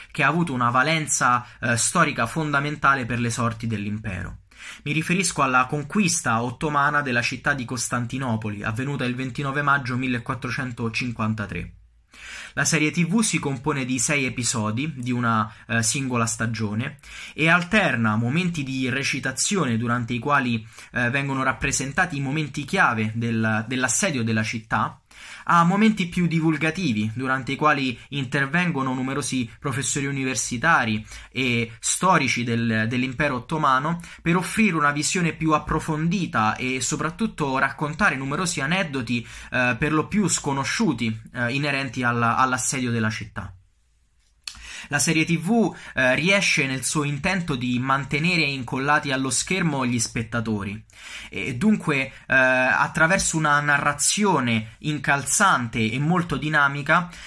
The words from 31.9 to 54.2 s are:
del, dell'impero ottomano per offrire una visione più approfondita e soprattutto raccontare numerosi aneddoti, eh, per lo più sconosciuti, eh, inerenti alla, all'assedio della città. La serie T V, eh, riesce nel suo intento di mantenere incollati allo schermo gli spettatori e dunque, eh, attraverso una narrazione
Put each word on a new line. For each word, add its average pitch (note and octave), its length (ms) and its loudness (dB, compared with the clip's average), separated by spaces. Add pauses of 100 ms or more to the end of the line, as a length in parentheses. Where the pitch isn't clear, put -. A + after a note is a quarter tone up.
del, A#2 460 0
dell'impero C3 460 0
ottomano D3+ 680 0 (200)
per E3+ 140 2
offrire F#3 400 2
una D3 160 4
visione D#3 420 0
più D#3+ 180 0
approfondita D#3 1040 0
e B2+ 260 -4
soprattutto D3+ 760 -2
raccontare D3+ 600 0
numerosi D3+ 420 -4
aneddoti, C3+ 680 -2 (260)
eh, B2 260 2
per D3 160 0
lo D3+ 140 2
più G3 200 0
sconosciuti, C3+ 920 0 (120)
eh, A#2+ 200 -2
inerenti C#3 500 -2
alla, A#2+ 320 2
all'assedio B2+ 560 0
della A2+ 180 0
città. G#2 440 -10 (1400)
La C#3+ 100 0
serie D#3+ 260 4
T E3 140 2
V, G#3 360 2 (200)
eh, C3 180 4
riesce E3 540 2
nel C3 160 -4
suo D3 220 0
intento D#3+ 500 -2
di B2 240 -2
mantenere C#3+ 640 0
incollati C#3 680 0
allo C3+ 200 0
schermo D#3 520 0
gli B2 140 0
spettatori A2 800 -4 (480)
e A#2+ 280 -6
dunque, D3 580 2 (140)
eh, C3 80 2
attraverso C3 1000 4
una D3+ 260 4
narrazione C#3+ 1160 2